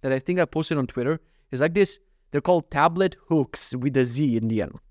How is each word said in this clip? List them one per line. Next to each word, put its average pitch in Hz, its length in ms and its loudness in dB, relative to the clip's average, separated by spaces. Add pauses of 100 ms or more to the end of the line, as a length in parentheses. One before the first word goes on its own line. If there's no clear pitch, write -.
that 135 100 0
I 131 60 0
think 180 200 -2
I 175 60 4
posted 160 340 -2
on 131 80 0
Twitter. 131 320 -2 (320)
It's 127 100 -4
like 165 140 2
this, 196 240 2 (320)
they're 143 100 0
called 175 300 2
tablet 175 460 2 (120)
hooks - 460 -2
with 127 220 -2
a 131 80 4
Z 123 320 0
in 113 120 0
the 110 140 0
end. - 160 -8 (120)